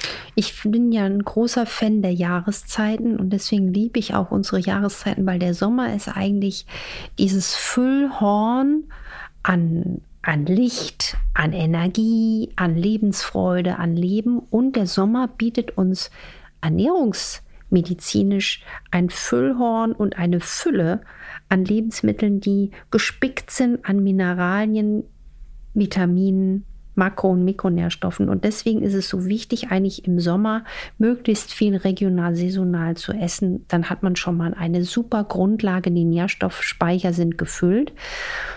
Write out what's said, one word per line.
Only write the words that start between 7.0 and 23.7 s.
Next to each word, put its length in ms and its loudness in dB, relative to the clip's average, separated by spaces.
dieses 380 2
Füllhorn 1300 2
an, 600 0
an 240 0
Licht, 720 0
an 180 2
Energie, 1000 0
an 220 2
Lebensfreude, 1000 0
an 200 0
Leben. 420 0
Und 380 0
der 100 2
Sommer 400 2
bietet 500 -2
uns 360 0
ernährungsmedizinisch 2000 0
ein 200 2
Füllhorn 800 0
und 260 -2
eine 220 2
Fülle 640 0
an 160 2
Lebensmitteln, 760 0
die 320 0
gespickt 600 -2
sind 360 0